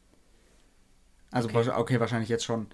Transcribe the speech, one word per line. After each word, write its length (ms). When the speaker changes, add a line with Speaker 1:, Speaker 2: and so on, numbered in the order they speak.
Speaker 1:
Also 180
Speaker 2:
Okay. 80
Speaker 1:
wahrsch-, 200
okay, 220
wahrscheinlich 300
jetzt 160
schon. 280